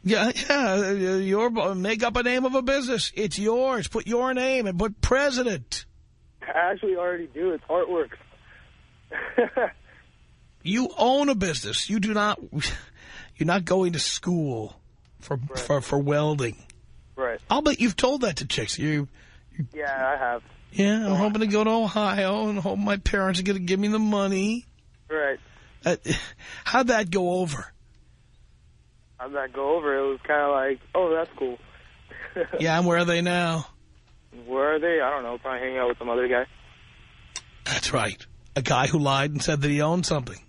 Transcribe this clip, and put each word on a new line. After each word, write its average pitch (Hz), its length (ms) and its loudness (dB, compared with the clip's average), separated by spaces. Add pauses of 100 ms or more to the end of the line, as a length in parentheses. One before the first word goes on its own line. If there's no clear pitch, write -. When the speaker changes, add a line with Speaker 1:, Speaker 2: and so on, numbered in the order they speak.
Speaker 1:
Yeah, 208 260 4 (180)
yeah. 196 680 2
Your, 196 580 0
make 208 300 -2
up 233 120 0
a 247 60 0
name 254 220 0
of 254 100 0
a 269 80 2
business. 254 540 0
It's 202 220 -2
yours. 247 500 0
Put - 180 -4
your 247 260 0
name 254 360 0
and 180 100 -4
put 214 220 -2
president. 247 840 0 (560)
Speaker 2:
I 175 300 0
actually 196 260 -2
already 175 300 -4
do. 156 240 -4
It's 156 140 -6
Artworks. 170 520 0 (960)
<laughs> 233 600 -2 (920)
Speaker 1:
You 226 260 0 (100)
own 269 300 4
a 269 60 2
business. 175 540 -4
You 214 120 0
do 214 120 0
not. 208 260 0 (1000)
You're 156 100 0
not 175 180 2
going 180 280 2
to 156 60 -4
school 135 800 -4 (440)
for, - 160 -4
Speaker 2:
Right. 131 220 -6
Speaker 1:
for, 143 220 0
for 139 180 0
welding. 143 580 0 (600)
Speaker 2:
Right. 123 320 -2
Speaker 1:
I'll 285 140 4
bet 294 180 2
you've 220 160 2
told 254 260 2
that 180 160 0
to - 80 -6
chicks. - 320 -4
You, 147 300 -2 (480)
you 143 160 -4
Speaker 2:
Yeah, 151 140 -6 (280)
I - 40 -2
have. 120 240 -2 (300)
Speaker 1:
Yeah, 202 240 2
I'm 220 140 -2
Speaker 2:
So 196 40 4
Speaker 1:
hoping 208 260 2
to 220 60 2
go 214 180 2
to 220 60 4
Ohio 208 800 0
and 202 100 -2
hope 190 200 -2
my 202 200 0
parents 190 420 0
are 185 40 -4
gonna 196 160 0
give 180 200 0
me 208 80 2
the 214 120 2
money. 208 680 0 (420)
Speaker 2:
Right. 143 300 -2 (480)
Speaker 1:
Uh, 175 100 2 (680)
how'd 247 240 2
that 214 220 2
go 180 240 0
over? 175 380 -4 (1400)
Speaker 2:
How'd 131 180 -12
that 131 180 -4
go 139 240 2
over? 147 200 0
It 139 140 2
was 131 160 -4
kinda 147 220 4
like, 135 320 0 (140)
"Oh, 180 200 4
that's 165 240 0
cool." 127 180 -4 (760)
<laughs> 175 260 -4
Speaker 1:
Yeah, 160 160 2
and 175 100 4
where 170 120 4
are 175 80 4
they 170 160 2
now? 175 460 0 (800)
Speaker 2:
Where 135 280 2
are 156 60 2
they? 165 200 2
I 131 100 2
don't 143 120 -4
know. 120 160 -6
Probably 131 220 -6
hanging 131 180 -4
out 123 100 2
with 120 100 -2
some 120 120 -6
other 123 180 2
guy. 123 160 2 (1200)
Speaker 1:
That's - 280 -4
right. 107 320 -2 (300)
A 139 80 0
guy 131 260 2
who 156 100 2
lied 143 320 2
and 147 120 -4
said 147 200 0
that 147 80 0
he 147 100 2
owned 170 240 2
something. 135 340 -4 (100)